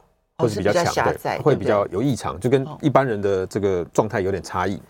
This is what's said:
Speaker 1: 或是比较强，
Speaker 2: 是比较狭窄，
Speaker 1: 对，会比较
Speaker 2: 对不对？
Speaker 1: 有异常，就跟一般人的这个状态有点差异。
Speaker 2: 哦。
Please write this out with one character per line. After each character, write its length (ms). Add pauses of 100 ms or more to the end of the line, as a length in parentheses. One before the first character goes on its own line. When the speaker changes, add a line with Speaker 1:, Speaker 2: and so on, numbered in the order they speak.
(380)
Speaker 1:
或 100
是 120
比 20
较 100
强， 120
Speaker 2:
是 60
比 40
较 100
狭 100
窄， 240
Speaker 1:
对， 40
会 140
比 80
较 180
Speaker 2:
对 60
不 0
对？ 80
Speaker 1:
有 40
异 140
常， 240
就 100
跟 160 (160)
一 80
般 160
人 160
的 240
这 140
个 280
状 220
态 120
有 100
点 100
差 280
异。 80
Speaker 2:
哦。 140